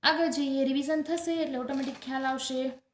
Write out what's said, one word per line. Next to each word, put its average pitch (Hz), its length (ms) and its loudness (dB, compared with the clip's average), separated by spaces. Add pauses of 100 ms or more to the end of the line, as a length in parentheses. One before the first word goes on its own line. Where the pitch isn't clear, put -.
આગળ 311 240 4
જઈએ, 269 380 2
રિવિઝન 277 360 2
થશે 330 340 -2
એટલે 277 220 -2
ઓટોમેટિક 269 440 -2
ખ્યાલ 269 240 -4
આવશે. 262 460 -2 (220)